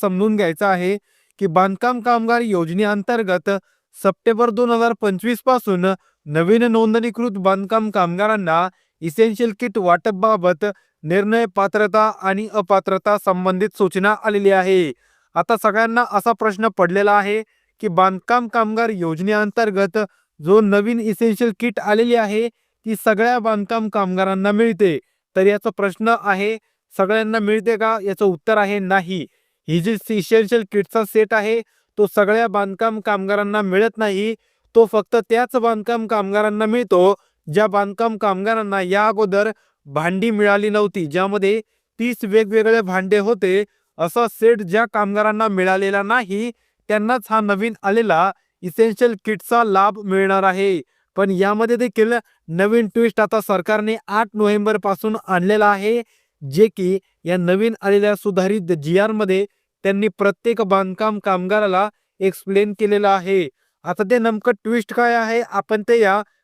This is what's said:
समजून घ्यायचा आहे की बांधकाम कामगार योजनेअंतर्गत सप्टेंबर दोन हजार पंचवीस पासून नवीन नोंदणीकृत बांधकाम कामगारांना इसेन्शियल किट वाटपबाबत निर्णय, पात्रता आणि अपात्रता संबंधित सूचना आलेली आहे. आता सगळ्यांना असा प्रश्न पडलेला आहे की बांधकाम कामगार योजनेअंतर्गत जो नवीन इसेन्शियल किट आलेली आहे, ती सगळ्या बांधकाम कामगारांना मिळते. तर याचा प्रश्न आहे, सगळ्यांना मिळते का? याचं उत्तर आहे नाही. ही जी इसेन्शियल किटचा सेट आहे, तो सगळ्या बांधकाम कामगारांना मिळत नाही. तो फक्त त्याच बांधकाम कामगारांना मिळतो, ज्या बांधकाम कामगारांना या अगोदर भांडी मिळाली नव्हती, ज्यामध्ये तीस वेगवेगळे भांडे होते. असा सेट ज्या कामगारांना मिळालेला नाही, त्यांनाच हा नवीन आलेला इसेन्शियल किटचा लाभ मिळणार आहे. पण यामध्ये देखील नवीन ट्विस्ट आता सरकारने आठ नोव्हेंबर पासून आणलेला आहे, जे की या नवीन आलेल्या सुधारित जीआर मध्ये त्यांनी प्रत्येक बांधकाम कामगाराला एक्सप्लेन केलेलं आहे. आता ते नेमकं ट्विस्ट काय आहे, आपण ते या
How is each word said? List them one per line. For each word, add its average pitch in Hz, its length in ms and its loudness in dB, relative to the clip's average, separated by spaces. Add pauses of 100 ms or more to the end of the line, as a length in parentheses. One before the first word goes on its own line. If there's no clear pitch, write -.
समजून 202 340 0
घ्यायचा 196 320 0
आहे 185 300 0 (420)
की 196 80 0
बांधकाम 190 520 0
कामगार 233 420 0
योजनेअंतर्गत 202 1080 -2 (540)
सप्टेंबर 226 460 0
दोन 233 220 0
हजार 226 300 2
पंचवीस 214 440 -2
पासून 202 400 0 (400)
नवीन 170 380 2
नोंदणीकृत 226 680 0
बांधकाम 196 600 -2
कामगारांना 185 800 0 (320)
इसेन्शियल 220 580 0
किट 233 180 -6
वाटपबाबत 185 880 0 (380)
निर्णय, 202 420 0 (100)
पात्रता 208 560 0 (100)
आणि 196 320 -4
अपात्रता 196 720 0
संबंधित 185 520 0
सूचना 196 460 0
आलेली 202 260 0
आहे. 185 440 2 (420)
आता 175 280 0
सगळ्यांना 226 480 2
असा 208 200 0
प्रश्न 220 360 -2
पडलेला 196 440 2
आहे 208 320 0 (360)
की 214 80 -6
बांधकाम 190 600 0
कामगार 220 420 -2
योजनेअंतर्गत 196 1080 -2 (440)
जो 196 200 4
नवीन 208 380 0
इसेन्शियल 226 600 0
किट 233 200 -4
आलेली 226 360 2
आहे, 220 340 0
ती - 460 -10 (100)
सगळ्या 226 340 2
बांधकाम 220 500 -2
कामगारांना 190 640 0
मिळते. 208 480 2 (360)
तर 190 100 4
याचा 208 320 2
प्रश्न 220 440 0
आहे, 202 360 -2 (400)
सगळ्यांना 220 420 0
मिळते 214 380 0
का? 220 260 0
याचं 196 220 -2
उत्तर 196 320 0
आहे 202 220 0
नाही. 185 480 -2 (400)
ही 160 120 0
जी 190 120 0 (180)
इसेन्शियल 220 600 2
किटचा 208 320 -2
सेट 214 300 0
आहे, 220 280 -2 (360)
तो 208 180 4
सगळ्या 214 320 2
बांधकाम 202 520 -2
कामगारांना 202 640 -2
मिळत 202 360 0
नाही. 214 380 -2 (400)
तो 226 100 8
फक्त 208 300 -2
त्याच 233 400 0
बांधकाम 226 520 -2
कामगारांना 208 580 0
मिळतो, 202 500 4 (380)
ज्या 214 140 2
बांधकाम 202 500 -2
कामगारांना 202 640 -2
या 196 260 0
अगोदर 208 440 0 (340)
भांडी 175 460 -2
मिळाली 208 380 0
नव्हती, 202 360 -2
ज्यामध्ये 196 560 -2 (380)
तीस 240 240 -2
वेगवेगळे 220 580 2
भांडे 190 360 0
होते. 202 460 0 (340)
असा 196 300 0
सेट 226 340 2
ज्या 208 320 0
कामगारांना 214 540 0
मिळालेला 196 560 0
नाही, 220 480 -4 (360)
त्यांनाच 214 420 -2
हा 220 100 0
नवीन 208 340 -2 (100)
आलेला 196 480 2 (300)
इसेन्शियल 226 540 0 (100)
किटचा 226 380 0
लाभ 202 360 2
मिळणार 196 440 0
आहे. 190 380 0 (340)
पण 196 160 0
यामध्ये 208 440 0
देखील 220 380 0 (340)
नवीन 208 400 0
ट्विस्ट 233 320 0
आता 214 220 0
सरकारने 214 540 -2 (120)
आठ 214 260 -2
नोव्हेंबर 208 440 0
पासून 202 380 -4 (120)
आणलेला 190 380 2
आहे, 208 360 0 (500)
जे 196 160 6
की 190 320 -2 (240)
या 175 140 -2
नवीन 190 440 0
आलेल्या 202 340 2
सुधारित 196 460 -2
जीआर 175 500 0
मध्ये 202 340 -2 (380)
त्यांनी 196 240 0
प्रत्येक 202 540 -2
बांधकाम 196 580 -2
कामगाराला 196 720 0 (300)
एक्सप्लेन 196 600 -2
केलेलं 208 280 2
आहे. 190 400 0 (360)
आता 180 200 -4
ते 233 160 2
नेमकं 226 320 0
ट्विस्ट 220 420 -4
काय 240 220 2
आहे, 226 260 -2
आपण 208 460 -4
ते 233 120 4
या 202 220 4 (220)